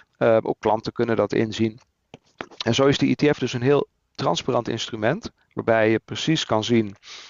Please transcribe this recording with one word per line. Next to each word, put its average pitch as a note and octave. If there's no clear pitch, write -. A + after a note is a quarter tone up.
Eh, A2+
ook -
klanten A2
kunnen A#2
dat G#2
inzien. A2+
En A2+
zo C#3
is C#3
die C#3
E C3
T D3
F -
dus B2+
een A#2+
heel C#3
transparant B2+
instrument, A#2
waarbij A2+
je A2
precies -
kan A2
zien A2